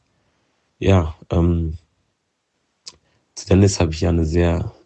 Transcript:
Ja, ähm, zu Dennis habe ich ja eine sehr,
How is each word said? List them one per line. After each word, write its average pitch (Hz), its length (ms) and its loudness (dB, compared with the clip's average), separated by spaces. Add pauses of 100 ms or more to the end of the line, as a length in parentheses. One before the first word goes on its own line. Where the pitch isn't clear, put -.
(800)
Ja, 90 360 2 (160)
ähm, 85 480 0 (1600)
zu - 120 -18
Dennis 95 340 2
habe 82 120 -2
ich 80 100 -6
ja 87 80 0
eine 82 160 0
sehr, 85 460 -2 (140)